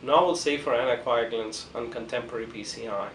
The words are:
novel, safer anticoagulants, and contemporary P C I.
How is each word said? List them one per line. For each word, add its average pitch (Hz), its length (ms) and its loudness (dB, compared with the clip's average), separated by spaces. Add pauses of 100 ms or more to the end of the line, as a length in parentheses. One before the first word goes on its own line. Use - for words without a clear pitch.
novel, 160 320 6
safer 147 360 0
anticoagulants, 117 920 0 (100)
and 117 180 -6
contemporary 117 540 -6
P 107 180 -10
C 113 240 -10
I. 101 260 -4